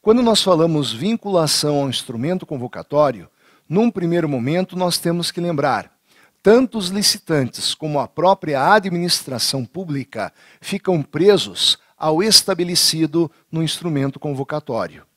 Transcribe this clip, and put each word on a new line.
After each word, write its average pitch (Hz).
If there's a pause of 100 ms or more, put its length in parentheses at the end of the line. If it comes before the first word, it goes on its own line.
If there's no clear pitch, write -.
Quando 233
nós 226
falamos 160
vinculação 156
ao 139
instrumento 131
convocatório, 123 (400)
num 220
primeiro 170
momento 147
nós 180
temos 170
que -
lembrar: 143 (500)
tanto 226
os 180
licitantes 180
como 151
a 127
própria 156
administração 170
pública 139 (280)
ficam 185
presos 147 (180)
ao 156
estabelecido 170 (200)
no 160
instrumento 147
convocatório. 131 (120)